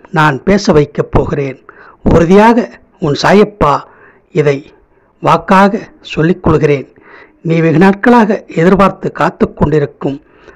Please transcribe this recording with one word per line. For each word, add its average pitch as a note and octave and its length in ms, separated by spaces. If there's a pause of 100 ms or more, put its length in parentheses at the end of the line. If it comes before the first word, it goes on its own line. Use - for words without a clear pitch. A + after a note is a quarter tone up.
(120)
நான் D3+ 320
பேச G3 300
வைக்கப் D3 380
போகிறேன். C#3 540 (380)
உறுதியாக G3+ 680 (300)
உன் D3 220
சாயப்பா D#3 580 (520)
இதை C#3+ 340 (560)
வாக்காக F#3+ 680 (120)
சொல்லிக் E3 420
கொள்கிறேன். D3 480 (500)
நீ E3 180
வெகு D#3+ 180
நாட்களாக G3+ 680
எதிர்பார்த்து F#3 640
காத்து - 420
கொண்டிருக்கும் C#3+ 680 (340)